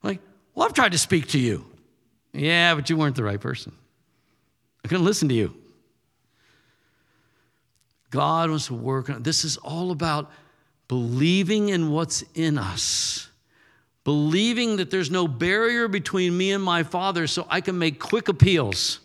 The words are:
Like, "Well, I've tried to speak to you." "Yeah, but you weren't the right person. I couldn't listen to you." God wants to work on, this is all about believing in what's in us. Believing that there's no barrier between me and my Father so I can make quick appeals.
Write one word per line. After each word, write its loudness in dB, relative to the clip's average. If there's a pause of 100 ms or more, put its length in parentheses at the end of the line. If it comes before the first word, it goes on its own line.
Like, -6 (340)
"Well, 2
I've -2
tried 4
to 0
speak 2
to 2
you." 0 (680)
"Yeah, 2
but -4
you 2
weren't 2
the 0
right -2
person. -8 (1120)
I -6
couldn't 2
listen 2
to 2
you." 0 (2500)
God 2
wants -2
to -6
work -4
on, -8
this 0
is -4
all -6
about -2 (560)
believing 2
in 0
what's -2 (100)
in 0
us. -4 (760)
Believing 2
that -4
there's -2
no 0
barrier 0
between 0
me 0
and -2
my 2
Father -2
so -4
I 0
can -4
make -2
quick -2
appeals. 2